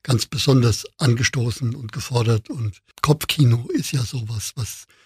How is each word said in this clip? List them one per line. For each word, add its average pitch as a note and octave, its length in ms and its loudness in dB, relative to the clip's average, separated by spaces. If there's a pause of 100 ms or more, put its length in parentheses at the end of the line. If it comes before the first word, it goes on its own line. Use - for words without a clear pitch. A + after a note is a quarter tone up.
ganz B2 220 0
besonders A#2+ 600 2 (120)
angestoßen A#2+ 800 0
und B2 160 -12
gefordert. A2+ 580 0
Und A#2 320 -8 (200)
Kopfkino B2+ 680 2
ist D#4+ 240 -2
ja C3+ 80 0
sowas, A2+ 540 -6
was, - 300 -8 (200)